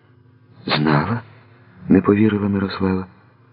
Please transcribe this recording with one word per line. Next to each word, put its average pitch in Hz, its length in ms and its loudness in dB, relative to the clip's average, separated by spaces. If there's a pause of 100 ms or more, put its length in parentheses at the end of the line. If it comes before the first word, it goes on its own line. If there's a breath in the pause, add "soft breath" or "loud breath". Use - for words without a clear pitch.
(640)
«Знала?» 78 560 -2 (680)
не 92 120 6
повірила 104 480 2
Мирослава. 95 560 -4 (480)